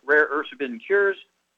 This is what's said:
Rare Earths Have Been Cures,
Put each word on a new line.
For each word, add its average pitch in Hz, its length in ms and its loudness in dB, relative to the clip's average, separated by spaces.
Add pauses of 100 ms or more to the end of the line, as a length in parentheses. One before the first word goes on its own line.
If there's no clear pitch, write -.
Rare 147 260 4
Earths 143 200 -4
Have 131 100 -12
Been 123 180 -8
Cures, 196 380 0 (420)